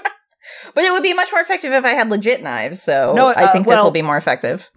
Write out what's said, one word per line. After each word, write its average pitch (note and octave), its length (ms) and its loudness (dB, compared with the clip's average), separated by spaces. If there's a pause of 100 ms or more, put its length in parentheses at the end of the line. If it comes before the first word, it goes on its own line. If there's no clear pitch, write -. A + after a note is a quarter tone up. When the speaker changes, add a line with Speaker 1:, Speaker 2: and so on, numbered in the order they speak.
(720)
Speaker 1:
But E4+ 120 0
it F#4 80 2
would F4+ 100 -2
be F4+ 100 0
much F4+ 200 -2
more E4+ 80 0
effective F4 320 -4
if C4 100 2
I B3+ 60 0
had A3+ 200 0
legit G#3 320 -2
knives, C3 400 -8
so C3+ 320 0
Speaker 2:
No, C4 140 4
Speaker 1:
I A3+ 160 2
Speaker 2:
uh, F#3+ 80 4
Speaker 1:
think F#3+ 140 2
this A3+ 100 4
Speaker 2:
well, G#3 80 4
Speaker 1:
will F3+ 80 4
be D#3 100 -2
more D3 140 -2
effective. D3 600 -4